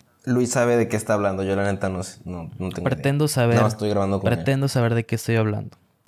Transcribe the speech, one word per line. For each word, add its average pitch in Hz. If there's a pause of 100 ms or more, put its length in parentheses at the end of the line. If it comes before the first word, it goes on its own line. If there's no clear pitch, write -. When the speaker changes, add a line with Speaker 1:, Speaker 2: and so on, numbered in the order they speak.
(260)
Speaker 1:
Luis 123
sabe 120
de 113
qué 110
está 107
hablando, 98
yo 98
la 98
neta 98
no 90
sé, -
no, 85
no 92
tengo -
idea. 85
Speaker 2:
Pretendo 143
saber, 120
Speaker 1:
Nada 110
más 107
estoy 104
grabando 98
con 107
él. 120
Speaker 2:
pretendo 135
saber 117
de 117
qué -
estoy 117
hablando. 107 (320)